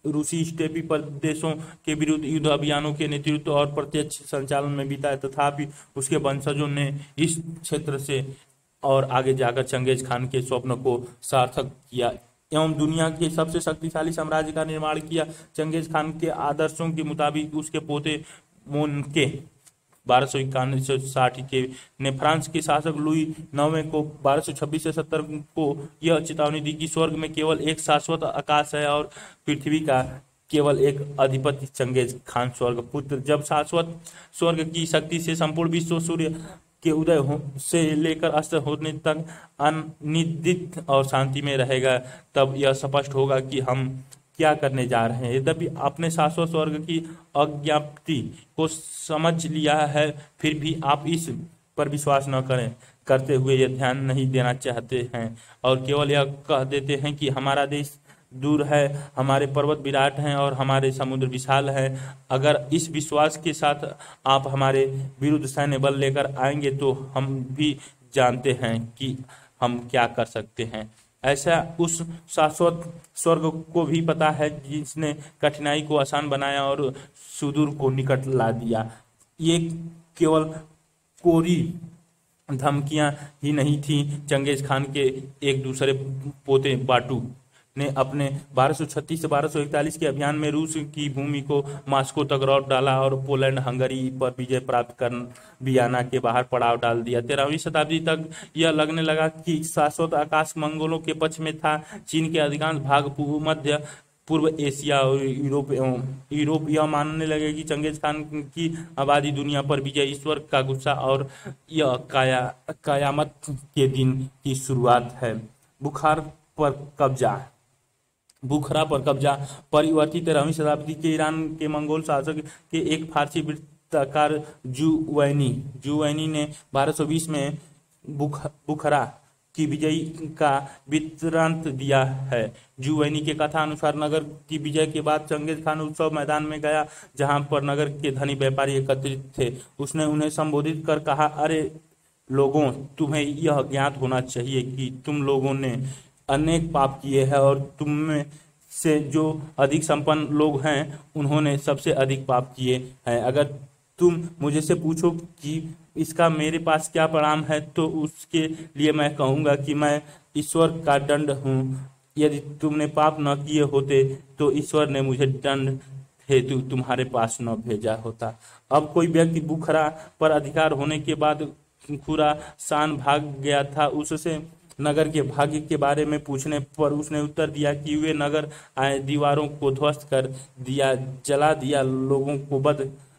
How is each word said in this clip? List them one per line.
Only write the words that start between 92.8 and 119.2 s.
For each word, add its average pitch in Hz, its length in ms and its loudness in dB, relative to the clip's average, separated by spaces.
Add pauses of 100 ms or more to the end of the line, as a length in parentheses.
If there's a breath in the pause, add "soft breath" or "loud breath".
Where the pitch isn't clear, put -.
और 135 240 0
पोलैंड, 135 340 0
हंगरी 131 500 -2 (120)
पर 127 160 2
विजय 127 220 -2
प्राप्त 123 400 -2
कर 120 320 -4 (300 loud breath)
वियना 127 400 4
के 127 180 -2
बाहर 120 240 2
पड़ाव 120 340 2
डाल 117 240 0
दिया। 117 200 0
तेरहवीं 139 360 0
शताब्दी 156 420 0
तक 160 300 -2 (280 loud breath)
यह 160 120 4
लगने 156 320 2
लगा 156 260 2
कि 160 360 -2
शाश्वत 160 500 0
आकाश 156 440 2
मंगोलों 156 420 -2
के 160 140 -4
पक्ष 156 260 -2
में 156 200 -4
था। 151 240 0 (240 loud breath)
चीन 160 240 0
के 160 80 2
अधिकांश 147 420 0
भाग, 143 260 4
भूमध्य 147 800 -2 (420 loud breath)
पूर्व 156 320 2
एशिया 143 400 0
और 135 260 2
यूरोप 139 460 -2
एवं, 131 440 -2 (180)
यूरोप 151 360 0
यह 156 160 4
मानने 156 400 0
लगे 156 280 0
कि 156 100 -6
चंगेज 151 340 -2
खान 151 260 -2
की 151 540 -4 (220 loud breath)
आबादी 143 320 4
दुनिया 143 300 -2
पर 139 200 0
विजय 139 220 0
ईश्वर 143 360 -2
का 143 220 0
गुस्सा 135 320 0
और 135 360 0 (420 loud breath)
यह 143 280 2 (120)
काया-, 131 600 0 (120)
कयामत 143 500 0 (160)
के 135 380 0
दिन 131 400 2 (160)
की 135 120 -2
शुरुआत 120 640 2
है। 110 280 -4 (340)
बुखार 151 360 0 (400)
पर 143 400 -2
कब्जा, 131 480 2 (1000)
बुखरा 147 380 0
पर 147 180 0
कब्जा। 139 460 0 (240 loud breath)